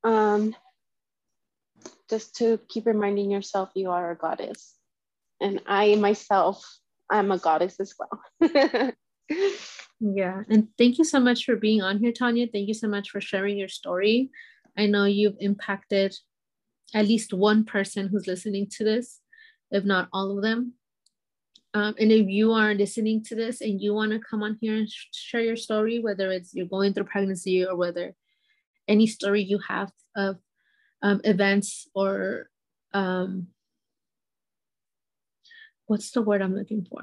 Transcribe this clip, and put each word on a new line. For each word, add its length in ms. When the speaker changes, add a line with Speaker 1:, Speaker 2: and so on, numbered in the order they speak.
Speaker 1:
Um, 520
just 280
to 220
keep 180
reminding 440
yourself 440
you 160
are 220
a 40
goddess. 600
And 240
I 300
myself, 680
I'm 220
a 60
goddess 420
as 180
well. 920
<laughs> 380
Speaker 2:
Yeah. 520
And 260
thank 220
you 60
so 140
much 260
for 120
being 240
on 180
here, 140
Tanya. 340
Thank 220
you 60
so 140
much 220
for 100
sharing 360
your 120
story. 640
I 100
know 180
you've 360
impacted 720
at 120
least 260
one 320
person 440
who's 180
listening 460
to 120
this, 360
if 140
not 280
all 240
of 60
them. 320
Um, 260
and 140
if 160
you 240
are 220
listening 500
to 100
this 260
and 200
you 140
wanna 260
come 220
on 180
here 160
and 120
sh-, 240
share 280
your 160
story, 420
whether 320
it's 240
you're 120
going 260
through 120
pregnancy 600
or 100
whether 400
any 200
story 360
you 240
have 240
of, 220
um, 220
events 680
or, 540
um, 560
what's 240
the 120
word 200
I'm 120
looking 340
for? 140